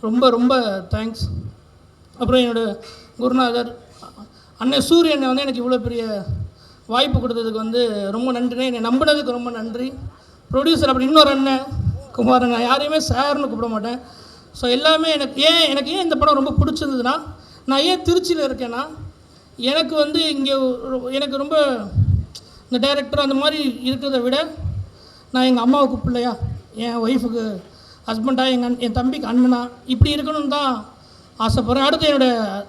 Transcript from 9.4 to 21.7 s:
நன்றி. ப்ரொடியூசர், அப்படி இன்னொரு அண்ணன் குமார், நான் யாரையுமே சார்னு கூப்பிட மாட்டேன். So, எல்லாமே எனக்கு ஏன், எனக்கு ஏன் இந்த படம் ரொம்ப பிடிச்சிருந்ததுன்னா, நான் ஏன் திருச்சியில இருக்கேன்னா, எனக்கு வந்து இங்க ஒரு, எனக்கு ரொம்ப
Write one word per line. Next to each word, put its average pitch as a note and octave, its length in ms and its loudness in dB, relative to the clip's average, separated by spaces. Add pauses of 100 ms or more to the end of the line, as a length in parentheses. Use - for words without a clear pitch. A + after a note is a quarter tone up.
நன்றி. A#3 420 -6 (600)
ப்ரொடியூசர், D4+ 340 2
அப்படி C4 180 2
இன்னொரு C#4+ 260 6
அண்ணன் C4+ 320 2 (500)
குமார், B3 340 4
நான் A#3+ 140 0
யாரையுமே C#4+ 380 0 (100)
சார்னு C#4+ 320 0
கூப்பிட A#3 260 -4
மாட்டேன். A#3 340 -4 (520)
So, B3 180 -2
எல்லாமே D#4 420 2
எனக்கு C4+ 300 -2
ஏன், D#4+ 260 4
எனக்கு C4+ 220 -2
ஏன் F#4 120 -2
இந்த D#4+ 140 0
படம் C#4 280 4
ரொம்ப C4 100 -4 (100)
பிடிச்சிருந்ததுன்னா, C#4 560 -2 (460)
நான் C4+ 140 2
ஏன் F4 200 2
திருச்சியில E4+ 380 0
இருக்கேன்னா, B3+ 480 -4 (680)
எனக்கு C#4+ 400 0
வந்து D4+ 400 0
இங்க C4+ 220 0
ஒரு, B3+ 540 -2
எனக்கு C4+ 240 -2
ரொம்ப C#4 500 0 (840)